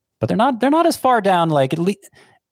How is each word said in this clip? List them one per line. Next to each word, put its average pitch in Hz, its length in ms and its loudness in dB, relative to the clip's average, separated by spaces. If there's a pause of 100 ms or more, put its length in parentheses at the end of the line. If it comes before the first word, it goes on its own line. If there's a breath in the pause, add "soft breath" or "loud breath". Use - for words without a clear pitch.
(200)
but - 80 -4
they're 175 100 -2
not, 233 220 -2
they're 262 100 0
not 330 160 2
as 320 100 0
far 247 240 0
down, 175 300 0
like, 139 240 0
at 160 40 -6
lea-, 185 200 -4 (540 soft breath)